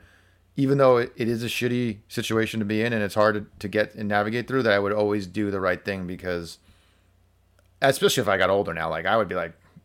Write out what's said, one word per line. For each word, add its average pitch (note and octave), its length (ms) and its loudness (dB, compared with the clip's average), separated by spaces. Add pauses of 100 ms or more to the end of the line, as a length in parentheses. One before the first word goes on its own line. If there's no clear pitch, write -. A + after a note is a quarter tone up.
(580)
even C#3 200 2
though C3 180 6
it, A#2+ 220 0
it A2+ 100 -2
is A#2 160 -2
a A#2+ 40 -4
shitty A#2+ 500 -2 (100)
situation A2 540 -2
to G#2 40 -2
be G#2+ 160 0
in A#2+ 120 -2
and A2 100 -2
it's F#2+ 120 -4
hard G#2+ 200 4
to, G#2+ 100 -6 (140)
to G#2+ 80 -8
get G#2+ 280 0
and G#2 120 -8
navigate G#2 400 0
through, C3 160 0
that A2+ 80 4
I G2+ 80 4
would G2+ 140 0
always G#2 340 0
do G2+ 240 -2
the F#2+ 80 -2
right F#2 240 0
thing, F#2+ 240 -6
because F2 520 -8 (1200)
especially C3+ 400 2
if G2+ 80 -2
I G2 80 2
got F#2 120 4
older G2 240 2
now, E2 160 -4
like, E2 160 -4
I G2+ 120 2
would G#2 100 0
be F2 80 -6
like, E2+ 160 -4 (340)